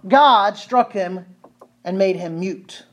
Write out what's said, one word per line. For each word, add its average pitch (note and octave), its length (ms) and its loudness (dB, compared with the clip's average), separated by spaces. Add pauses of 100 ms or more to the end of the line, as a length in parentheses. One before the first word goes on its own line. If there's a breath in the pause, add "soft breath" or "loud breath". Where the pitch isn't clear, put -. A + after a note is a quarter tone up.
God G#3+ 500 4
struck B3 360 -2
him F3+ 340 -8 (580)
and F#3 140 -6
made F#3+ 180 2
him E3 220 -10
mute. - 540 -10